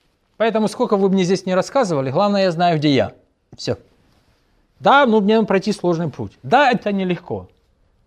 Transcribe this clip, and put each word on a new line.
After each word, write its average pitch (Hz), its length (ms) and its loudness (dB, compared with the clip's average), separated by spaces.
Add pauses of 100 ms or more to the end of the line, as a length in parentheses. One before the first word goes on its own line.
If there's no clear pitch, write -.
(360)
Поэтому 220 320 0
сколько 214 280 -2
вы 196 140 2
мне 190 140 2
здесь 185 220 -2
не 185 80 -2
рассказывали, 175 580 -2
главное, 202 300 0
я 185 100 0
знаю, 170 260 0
где 147 160 2
я. 101 180 0 (440)
Всё. - 200 -6 (1000)
Да, 254 260 4
ну 220 160 2
мне 220 220 2
пройти 196 300 -2
сложный 175 360 -2
путь. 107 360 -12
Да, 247 260 2
это 208 220 -2
нелегко. 175 560 -6 (580)